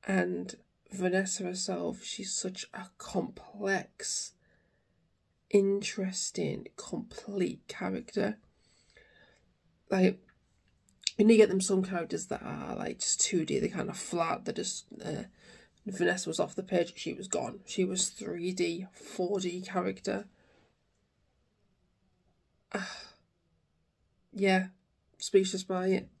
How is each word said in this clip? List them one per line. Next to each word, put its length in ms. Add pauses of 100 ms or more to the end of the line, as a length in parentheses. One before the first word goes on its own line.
And 460 (380)
Vanessa 540
herself, 580
she's 280
such 440
a 140 (100)
complex, 1300 (1160)
interesting, 1200
complete 960
character. 680 (1500)
Like, 300 (1000)
you 60
know, 80
you 60
get 100
them, 140
some 220
characters 420
that 180
are, 320
like, 240
just 220
two 240
D, 140
they're 100
kind 200
of 60
flat, 480
they're 100
just, 320 (200)
uh, 180 (640)
Vanessa 440
was 120
off 140
the 80
page, 340
she 160
was 160
gone. 360
She 200
was 240
three 420
D, 400
four 480
D 220
character. 640 (2500)
Uh, 80 (1500)
yeah, 340 (520)
speechless 440
by 260
it. 200 (100)